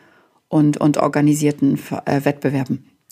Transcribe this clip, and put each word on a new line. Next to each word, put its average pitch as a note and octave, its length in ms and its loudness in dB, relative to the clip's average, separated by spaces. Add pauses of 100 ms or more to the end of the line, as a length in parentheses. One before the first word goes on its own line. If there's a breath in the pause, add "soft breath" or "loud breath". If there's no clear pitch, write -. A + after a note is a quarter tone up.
(480 soft breath)
und, D3 300 2
und D3 180 2
organisierten D3 800 0
Ver-, - 300 -8
äh, C#3+ 180 -2
Wettbewerben. C#3 640 -4 (220)